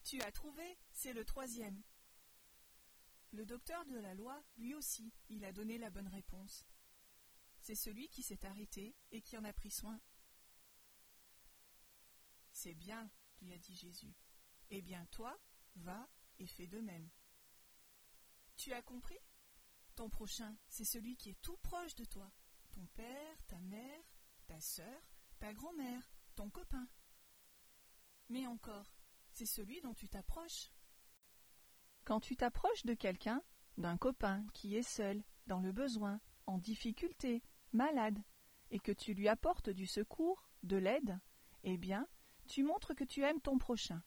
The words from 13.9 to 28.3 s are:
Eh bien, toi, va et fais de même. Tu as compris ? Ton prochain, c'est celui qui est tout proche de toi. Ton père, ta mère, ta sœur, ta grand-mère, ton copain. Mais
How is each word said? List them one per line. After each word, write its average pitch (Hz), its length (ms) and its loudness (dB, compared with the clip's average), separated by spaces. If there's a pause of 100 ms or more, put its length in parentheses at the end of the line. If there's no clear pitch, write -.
Eh 196 100 -2
bien, 175 300 -6
toi, 247 280 -4 (360)
va 185 340 -6 (300)
et 185 80 -8
fais 175 180 -8
de 185 140 -6
même. 170 280 -6 (1500)
Tu - 160 -6
as 240 80 -6
compris ? 247 380 -6 (760)
Ton 226 140 -4
prochain, 214 480 -2 (120)
c'est - 160 -4
celui 240 300 0
qui - 140 -10
est 185 120 -10
tout 349 160 -4
proche 349 360 -2
de 233 120 -6
toi. 196 260 -8 (400)
Ton 185 240 -8
père, 277 520 -8
ta 180 120 -6
mère, 233 440 -6 (440)
ta 160 120 -8
sœur, 233 440 -6 (340)
ta 214 160 -6
grand-mère, 254 560 -4 (260)
ton 208 140 -4
copain. 254 380 -2 (1400)
Mais 254 180 0